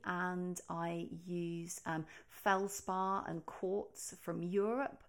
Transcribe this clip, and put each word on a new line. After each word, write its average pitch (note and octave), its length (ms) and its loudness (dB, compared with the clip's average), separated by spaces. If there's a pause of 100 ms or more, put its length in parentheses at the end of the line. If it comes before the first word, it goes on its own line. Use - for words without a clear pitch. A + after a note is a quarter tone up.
and F3+ 560 0 (100)
I E3+ 380 -2 (180)
use, E3+ 600 -2
um, D#3+ 200 0 (240)
feldspar F#3+ 1000 2
and E3 180 -4
quartz - 760 -2
from E3+ 220 -2
Europe, G#3 640 2